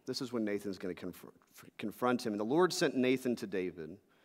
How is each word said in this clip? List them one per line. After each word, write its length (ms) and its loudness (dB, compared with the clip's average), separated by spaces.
This 160 -4
is 100 -6
when 120 0
Nathan's 340 -2
gonna 160 -4
conf-, 320 -10
confront 480 0
him. 80 0
And 80 -2
the 40 -2
Lord 280 4
sent 240 2
Nathan 400 4
to 100 -6
David. 520 -4